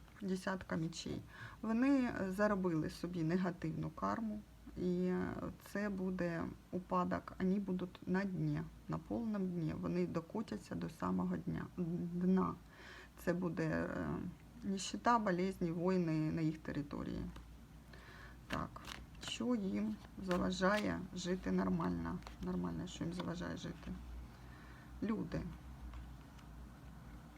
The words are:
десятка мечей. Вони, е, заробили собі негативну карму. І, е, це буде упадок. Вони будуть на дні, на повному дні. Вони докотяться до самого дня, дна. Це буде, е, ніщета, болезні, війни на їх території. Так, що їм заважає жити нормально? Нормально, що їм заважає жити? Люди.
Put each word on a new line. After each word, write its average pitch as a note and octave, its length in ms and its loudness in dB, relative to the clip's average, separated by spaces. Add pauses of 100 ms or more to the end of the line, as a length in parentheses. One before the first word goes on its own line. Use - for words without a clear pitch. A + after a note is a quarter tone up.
(220)
десятка F#3 560 0
мечей. - 440 -2 (400)
Вони, B3 420 6
е, F#3+ 280 2
заробили F#3 580 4
собі F3 340 -2
негативну E3 680 2
карму. G#3+ 520 0 (360)
І, F3+ 280 4
е, F3+ 280 2 (380)
це G#3 180 0
буде F#3 540 0 (280)
упадок. F3+ 680 2
Вони F#3+ 200 4
будуть F#3 480 -2
на F#3 160 4
дні, D#3 380 2 (260)
на D#3 100 0
повному G#3 480 0
дні. E3+ 360 0
Вони F3 260 2
докотяться F3+ 680 -4
до E3+ 140 -2
самого F3+ 480 2
дня, D#3+ 280 -2 (480)
дна. F3+ 420 6 (680)
Це F3 80 4
буде, F3 300 0
е, - 440 0 (560)
ніщета, G#3 560 4
болезні, F#3 520 2
війни E3 600 4
на E3 100 0
їх D#3 160 2
території. - 640 -4 (1300)
Так, - 340 -4 (460)
що A#3+ 280 2
їм G#3 400 2 (220)
заважає F#3 840 4 (160)
жити F#3 360 0
нормально? F3+ 640 2 (240)
Нормально, F3 460 -2
що - 160 -6
їм E3+ 100 0
заважає F3 440 -2
жити? E3+ 340 -8 (1120)
Люди. F#3 380 0 (2000)